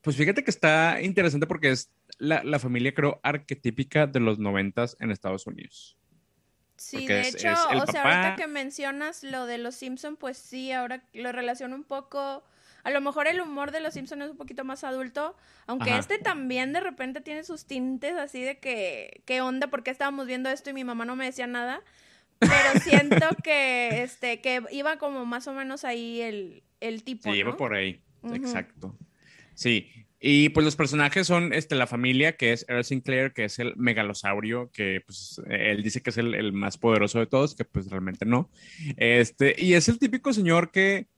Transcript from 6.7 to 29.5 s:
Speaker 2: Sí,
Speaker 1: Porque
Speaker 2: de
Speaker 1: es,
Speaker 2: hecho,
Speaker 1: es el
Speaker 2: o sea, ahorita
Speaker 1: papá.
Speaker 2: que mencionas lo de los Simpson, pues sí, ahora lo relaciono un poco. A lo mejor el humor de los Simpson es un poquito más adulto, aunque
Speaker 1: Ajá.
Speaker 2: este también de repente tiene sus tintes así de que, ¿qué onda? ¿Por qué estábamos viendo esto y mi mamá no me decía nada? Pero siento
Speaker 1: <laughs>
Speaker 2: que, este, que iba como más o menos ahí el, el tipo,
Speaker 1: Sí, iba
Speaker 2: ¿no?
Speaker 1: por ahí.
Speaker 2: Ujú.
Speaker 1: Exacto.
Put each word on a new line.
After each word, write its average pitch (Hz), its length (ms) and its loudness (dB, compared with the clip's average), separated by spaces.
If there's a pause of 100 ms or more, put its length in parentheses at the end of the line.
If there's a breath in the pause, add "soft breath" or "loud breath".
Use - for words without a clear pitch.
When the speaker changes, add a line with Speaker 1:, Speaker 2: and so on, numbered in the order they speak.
Speaker 2:
Sí, - 240 -12
Speaker 1:
Porque 262 120 -2
Speaker 2:
de 202 80 2
Speaker 1:
es, - 140 -2
Speaker 2:
hecho, - 140 -2
Speaker 1:
es 339 100 2 (140)
el 135 60 2
Speaker 2:
o - 80 0
sea, - 180 -2
ahorita 175 180 4
Speaker 1:
papá. 190 140 0
Speaker 2:
que 320 100 -4
mencionas 285 760 -6
lo 262 220 -8
de 240 140 -8
los 240 160 -8
Simpson, 262 420 -10
pues 262 220 -10
sí, 262 340 -10
ahora 254 400 -6
lo 240 200 -8
relaciono 254 440 -6
un 294 80 -14
poco. 277 580 -8 (400 soft breath)
A 254 80 -6
lo 277 120 0
mejor 285 260 -2
el 359 140 0
humor 285 300 -6
de 320 80 -6
los 311 120 -6
Simpson 285 300 -12
es 294 80 -10
un 285 80 -18
poquito 269 260 -12
más 262 200 -10
adulto, 262 520 -6 (300 soft breath)
aunque 247 240 -2
Speaker 1:
Ajá. 220 80 2
Speaker 2:
este 403 200 -2
también 269 540 -4
de 339 80 -2
repente 269 400 -8
tiene 311 240 -10
sus 330 220 -12
tintes 262 500 -4
así 277 240 -8
de 269 180 -6
que, 185 680 -6
¿qué 254 160 -2
onda? 262 260 -2
¿Por 277 140 -6
qué 254 80 -4
estábamos 277 360 -4
viendo 254 220 -4
esto 277 220 -6
y - 20 -10
mi 262 120 -8
mamá 233 200 -6
no 247 120 -8
me 262 100 -6
decía 254 200 -6
nada? 247 360 -6 (560 soft breath)
Pero 277 440 6
siento 285 460 6
Speaker 1:
<laughs> - 160 -2
Speaker 2:
que, 247 580 2
este, 240 380 -6
que 254 300 -2
iba 294 260 -2
como 277 300 -6
más 240 220 -6
o 269 40 -10
menos 269 320 -8
ahí 233 380 -6
el, 202 400 -8 (180)
el 226 240 -6
tipo, 226 260 -8
Speaker 1:
Sí, 202 100 2
iba 123 100 0
Speaker 2:
¿no? 131 80 -6
Speaker 1:
por 117 160 -2
ahí. 95 260 -2 (220)
Speaker 2:
Ujú. 233 140 -8
Speaker 1:
Exacto. 247 600 -8 (580 soft breath)